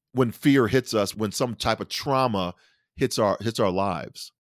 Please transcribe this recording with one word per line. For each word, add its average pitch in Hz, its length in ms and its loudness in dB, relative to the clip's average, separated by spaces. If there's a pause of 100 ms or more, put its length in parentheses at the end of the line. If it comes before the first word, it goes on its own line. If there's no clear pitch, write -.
(140)
when 123 180 2
fear 139 360 4
hits 123 260 0
us, 101 220 0
when 104 160 -4
some 120 240 -4
type 110 240 -2
of 98 80 -10
trauma 117 680 0 (400)
hits - 240 -2
our, 104 220 2
hits 113 180 -4
our 107 100 2
lives. 92 640 -4 (140)